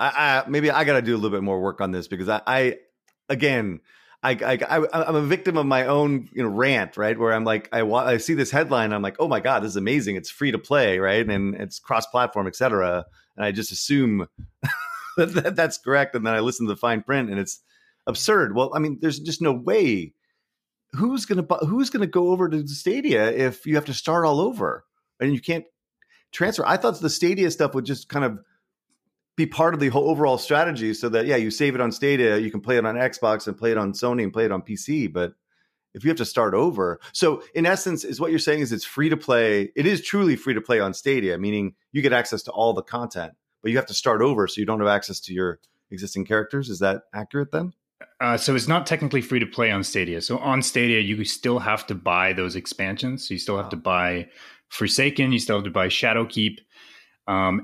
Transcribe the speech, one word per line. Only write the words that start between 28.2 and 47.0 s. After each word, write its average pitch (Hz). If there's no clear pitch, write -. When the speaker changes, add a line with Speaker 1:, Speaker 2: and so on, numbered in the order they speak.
Speaker 1:
of 107
be 160
part 165
of 147
the 143
whole 139
overall 147
strategy 147
so 113
that, 113
yeah, 139
you 113
save 139
it 127
on 120
Stadia, 123
you 110
can 107
play 123
it 113
on 110
Xbox 117
and 101
play 117
it 110
on 98
Sony 123
and 95
play 113
it 104
on 92
P 104
C. 143
But 87
if 104
you 151
have 160
to 120
start 107
over, 104
so 156
in 165
essence, 180
is 139
what 160
you're 160
saying 151
is 123
it's 110
free 151
to 156
play. 113
It 143
is 196
truly 185
free 131
to 110
play 113
on 95
Stadia, 104
meaning 101
you 143
get 131
access 120
to -
all 113
the 95
content, 95
but 110
you 117
have 131
to 104
start 110
over. 113
So -
you 104
don't 110
have 104
access 101
to -
your 90
existing 98
characters. 110
Is 95
that 98